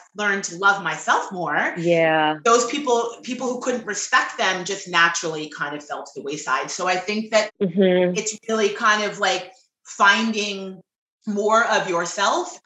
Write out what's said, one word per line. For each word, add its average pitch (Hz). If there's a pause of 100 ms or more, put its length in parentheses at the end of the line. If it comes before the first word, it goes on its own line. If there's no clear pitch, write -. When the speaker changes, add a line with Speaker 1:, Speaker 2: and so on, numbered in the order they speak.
(160)
Speaker 1:
learned 196
to 170
love 196
myself 165
more, 175
Speaker 2:
Yeah. 160
Speaker 1:
those 233
people, 247
people 254
who 247
couldn't 233
respect -
them 185
just 190
naturally 170
kind 147
of -
fell -
to -
the 131
wayside. 139
So 180
I 185
think 214
that 214 (100)
Speaker 2:
Mm-hmm. 180
Speaker 1:
it's 208 (140)
really 220
kind 214
of, 185
like, 185 (340)
finding 202 (460)
more 214
of 202
yourself. 202